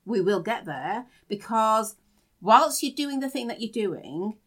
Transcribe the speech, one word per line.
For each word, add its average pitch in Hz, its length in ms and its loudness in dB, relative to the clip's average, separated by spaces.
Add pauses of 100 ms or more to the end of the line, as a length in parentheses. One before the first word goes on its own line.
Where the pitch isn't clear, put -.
we 202 160 0
will 185 200 2
get 220 240 -4
there, 170 420 -6 (200)
because 220 680 0 (440)
whilst 262 420 6
you're 277 120 -4
doing 285 260 -4
the 269 100 -4
thing 247 180 -4
that 226 120 -8
you're 220 120 -6
doing 190 640 -4 (100)